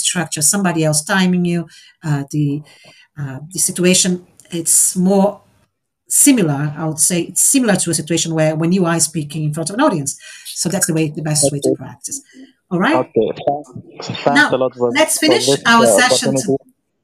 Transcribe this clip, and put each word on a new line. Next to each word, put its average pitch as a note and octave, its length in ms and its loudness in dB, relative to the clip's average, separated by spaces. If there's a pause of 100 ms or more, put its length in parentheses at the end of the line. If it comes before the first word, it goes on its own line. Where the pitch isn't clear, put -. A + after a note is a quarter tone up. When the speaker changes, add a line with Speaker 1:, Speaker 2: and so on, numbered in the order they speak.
Speaker 1:
structure, D#3+ 360 -4
somebody E3+ 440 0
else D3+ 180 0
timing F3+ 420 2
you, E3+ 220 -2 (360)
uh, C#3+ 280 -2
the, D3+ 300 -2 (580)
uh, C3+ 200 -8 (120)
the E3 80 -10
situation, F3+ 640 0 (260)
it's - 440 0
more G3 460 2 (640)
similar, D3+ 720 2
I D#3+ 100 -4
would D#3 120 -4
say, F3 240 0
it's - 180 -4
similar A#3+ 360 2
to E3+ 140 -2
a - 20 -2
situation D#3+ 400 -2
where D#3 220 2
when E3 160 0
you F#3 140 2
are E3 140 0
speaking D#3 440 -4
in D3+ 100 -2
front D#3 160 -6
of G3 60 -10
an B3 60 -2
audience. F#3+ 380 -2 (280)
So - 220 -4
that's F3+ 180 -2
the E3+ 60 -2
way, D#3+ 160 0
the D#3 120 -10
best D3+ 300 0
way C#3+ 80 -6
to C#3 120 0
Speaker 2:
Okay. - 60 -2
Speaker 1:
practice. - 440 -14 (500)
All F3 80 -2
right? C4 160 2
Speaker 2:
Okay. - 360 0 (160)
Thanks, - 600 -8
thanks - 200 -8
Speaker 1:
Now, C#4+ 280 4
Speaker 2:
a - 20 0
lot B2+ 180 -2
for, A#2+ 160 0
Speaker 1:
let's D4+ 240 2
Speaker 2:
for - 120 0
Speaker 1:
finish B2 200 2
Speaker 2:
this, C#3 200 2
Speaker 1:
our - 160 6
Speaker 2:
uh, A#2 40 6
Speaker 1:
session - 440 4
to- C3+ 60 0
Speaker 2:
opportunity. C3+ 260 -2 (400)